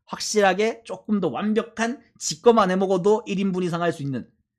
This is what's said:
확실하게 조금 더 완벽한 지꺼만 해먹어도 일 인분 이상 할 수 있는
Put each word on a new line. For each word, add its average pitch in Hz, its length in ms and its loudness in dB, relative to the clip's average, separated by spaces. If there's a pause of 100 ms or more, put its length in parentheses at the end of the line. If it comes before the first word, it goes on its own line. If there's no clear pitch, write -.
확실하게 208 800 -2
조금 196 380 -4
더 175 80 0
완벽한 214 720 -4 (180)
지꺼만 214 520 4
해먹어도 190 540 2
일 196 140 -4
인분 185 240 0
이상 170 180 -4
할 170 120 0
수 143 100 -10
있는 135 260 -8 (300)